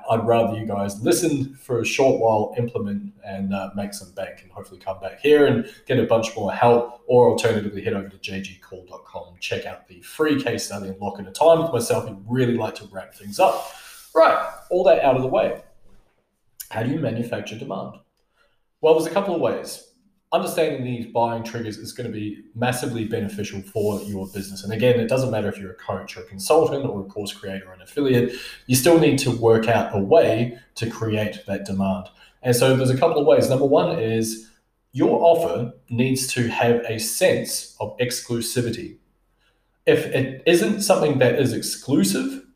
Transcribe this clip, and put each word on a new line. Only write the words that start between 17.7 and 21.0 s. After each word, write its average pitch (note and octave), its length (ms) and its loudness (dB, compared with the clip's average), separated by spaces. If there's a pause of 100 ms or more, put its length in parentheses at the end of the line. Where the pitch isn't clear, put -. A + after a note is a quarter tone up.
Well, D#3 140 6
there's D#3+ 140 0
a - 20 -6
couple G3 240 -2
of E3 60 -2
ways. - 480 -6 (440)
Understanding D3+ 520 0
these A#2+ 220 -6